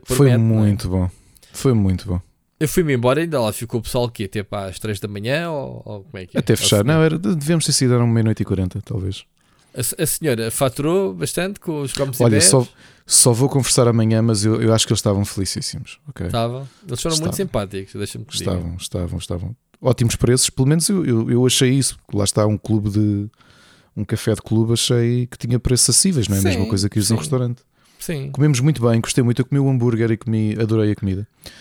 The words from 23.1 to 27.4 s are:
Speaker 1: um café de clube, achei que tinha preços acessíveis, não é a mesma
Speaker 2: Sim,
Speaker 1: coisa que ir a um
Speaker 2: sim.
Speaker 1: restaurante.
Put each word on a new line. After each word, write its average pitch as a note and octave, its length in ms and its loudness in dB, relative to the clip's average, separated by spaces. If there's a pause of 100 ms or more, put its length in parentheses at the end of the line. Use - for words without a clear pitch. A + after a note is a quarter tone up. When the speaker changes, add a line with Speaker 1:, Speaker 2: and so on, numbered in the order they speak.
Speaker 1:
um G#2 80 -4
café - 280 -2
de - 80 -4
clube, A2+ 300 0
achei A#2+ 560 0
que - 100 -18
tinha A#2+ 220 -2
preços - 300 2
acessíveis, B2+ 400 2
não G2+ 80 2
é - 20 2
a G2 40 0
mesma F#2+ 200 0
Speaker 2:
Sim, - 60 -2
Speaker 1:
coisa G2 200 0
que - 80 -4
ir G#2+ 40 2
a - 20 0
um F#2+ 40 0
Speaker 2:
sim. A2+ 100 2
Speaker 1:
restaurante. B2+ 440 -2 (380)